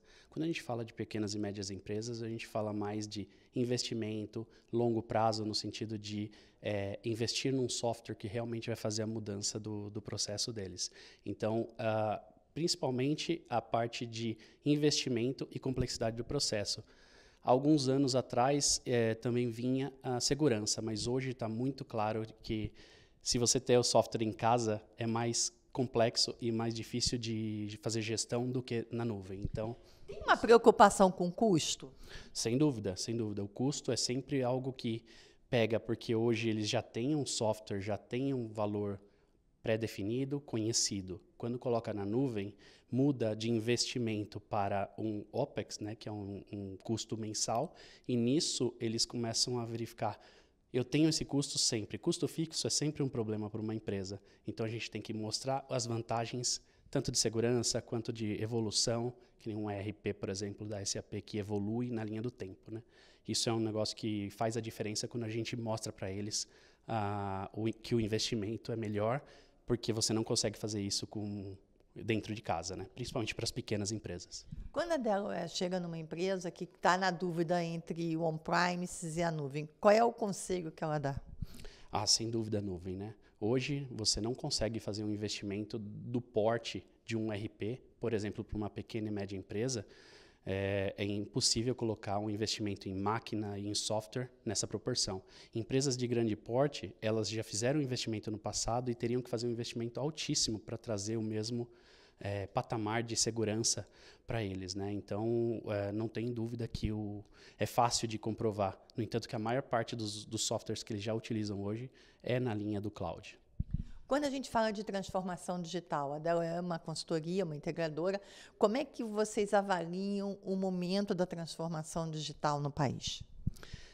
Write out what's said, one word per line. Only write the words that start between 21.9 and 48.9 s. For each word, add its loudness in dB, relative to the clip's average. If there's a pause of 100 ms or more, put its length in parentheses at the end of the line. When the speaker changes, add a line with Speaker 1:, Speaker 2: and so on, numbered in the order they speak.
Speaker 1:
que -2 (480)
se 0
você 4
ter 6
o 8
software 4
em 2
casa, 4 (160)
é -2
mais 0 (200)
complexo 4
e 0
mais 2
difícil 0
de, -2
de -8
fazer -2
gestão 0
do 0
que -2
na -2
nuvem. -4
Então -2 (300)
Speaker 2:
Tem -10
uma 6
preocupação 10
com -2
custo? 2 (420)
Speaker 1:
Sem 2
dúvida, 2
sem -2
dúvida. 0
O -4
custo 0
é 2
sempre 0
algo 0
que -2 (460)
pega, 4
porque -2
hoje 4
eles 2
já 2
têm -2
um 0
software, 0
já -2
têm -2
um -2
valor -2 (600)
pré-definido, 0
conhecido. 0 (180)
Quando -4
coloca 0
na -2
nuvem, 0 (360)
muda 2
de -2
investimento 0
para 0
um -2
opex, -4
né, -6
que -10
é -6
um, -8
um -8
custo -4
mensal, -2 (320)
e 0
nisso 2
eles 0